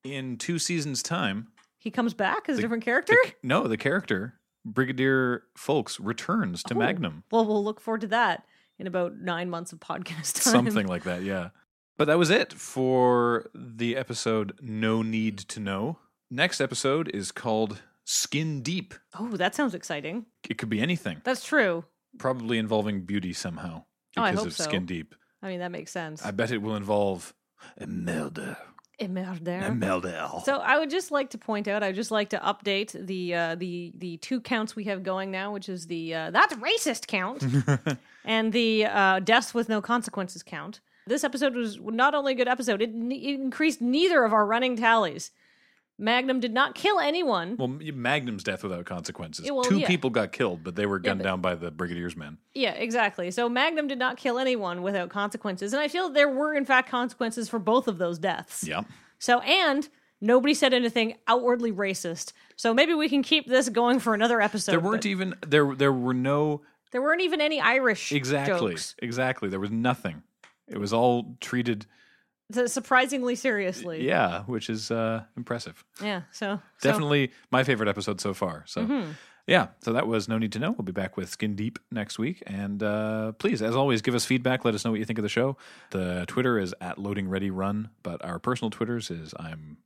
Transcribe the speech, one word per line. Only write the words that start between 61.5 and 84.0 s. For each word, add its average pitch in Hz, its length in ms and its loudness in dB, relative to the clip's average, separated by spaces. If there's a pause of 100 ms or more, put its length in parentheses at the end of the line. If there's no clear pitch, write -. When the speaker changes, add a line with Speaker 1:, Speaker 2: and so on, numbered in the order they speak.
Speaker 2:
racist. 185 580 -4 (240)
So 226 180 2
maybe 311 200 6
we 302 160 2
can 277 140 4
keep 311 240 2
this 254 200 4
going 240 320 4
for 226 140 2
another 233 280 4
episode, 208 300 2
Speaker 1:
There 165 80 6
weren't 214 240 2
Speaker 2:
but 214 60 0
Speaker 1:
even, 185 260 -2 (100)
there, 143 300 6
there 139 180 6
were 127 200 0
no 147 480 2 (300)
Speaker 2:
there 254 120 -2
weren't 320 180 2
even 339 200 0
any 302 200 2
Irish 240 500 2
Speaker 1:
Exactly. 139 600 0
Speaker 2:
jokes. - 280 -8
Speaker 1:
Exactly. 120 500 -2
There 95 100 -2
was 101 100 -2
nothing. 113 540 -2 (460)
It - 80 -8
was 101 160 -2
all 120 480 2
treated 120 440 -2 (640)
Speaker 2:
Su-, 240 160 0
surprisingly 254 680 2
seriously. 185 720 -2
Speaker 1:
Yeah, 110 360 2
which 110 260 -6
is, 110 220 -4
uh, 113 320 -2 (140)
impressive. - 460 -10 (180)
Speaker 2:
Yeah, 196 200 -4 (100)
so, 202 280 -4 (180)
so - 120 2
Speaker 1:
Definitely 147 420 2 (200)
my 131 120 4
favorite 110 260 2
episode 98 320 -2
so 101 120 -2
far. 80 340 -4
So, - 180 -6
Speaker 2:
Mm-hmm. 220 260 -2 (360)
Speaker 1:
yeah, 147 200 4 (160)
so 113 100 -2
that 117 140 2
was 110 200 0
No 113 100 0
Need 110 160 -2
to 110 60 -4
Know. 160 120 -2
We'll 165 140 -6
be 92 60 -6
back 92 260 -4
with 90 120 -6
Skin 107 260 -4
Deep 107 240 -6 (120)
next 107 280 -6
week. 147 280 -4
And, 101 360 -6
uh, 107 500 -2
please, 190 280 -2
as 113 140 0
always, 131 260 4